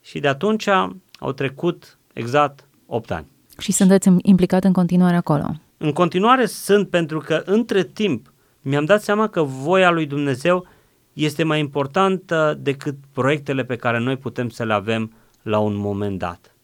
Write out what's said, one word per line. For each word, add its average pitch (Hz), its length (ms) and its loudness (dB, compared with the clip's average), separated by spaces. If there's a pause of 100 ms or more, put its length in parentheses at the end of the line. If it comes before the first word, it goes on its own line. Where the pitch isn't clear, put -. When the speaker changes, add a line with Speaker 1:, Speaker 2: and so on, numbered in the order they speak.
Speaker 1:
Și - 200 -12
de 143 80 0
atunci 208 400 0 (500)
au 135 160 -4
trecut 139 640 -6 (140)
exact 139 560 -2 (180)
opt - 240 -6
ani. 78 160 -8 (320)
Speaker 2:
Și - 140 -6
sunteți 190 360 4
im-, 180 140 6
implicat 185 420 4
în 190 80 4
continuare 180 440 2
acolo? 160 340 0 (260)
Speaker 1:
În 151 160 -4
continuare 196 540 2
sunt, - 440 0
pentru 160 280 -2
că 156 260 -2
între 208 380 0
timp 175 500 -4 (280)
mi-am 143 240 -2
dat 208 180 4
seama 214 260 0
că 180 140 -2
voia 156 480 2
lui 165 160 0
Dumnezeu 143 600 -2 (460)
este 147 300 -2
mai 156 160 0
importantă 151 1040 -2
decât 139 360 -6 (160)
proiectele 135 520 -2
pe 123 120 -6
care 117 220 -2
noi 127 180 -2
putem 123 320 -6
să 117 160 -8
le 110 80 -2
avem 110 400 -2 (300)
la 107 160 -2
un 107 160 0
moment 101 440 -4
dat. 87 460 -12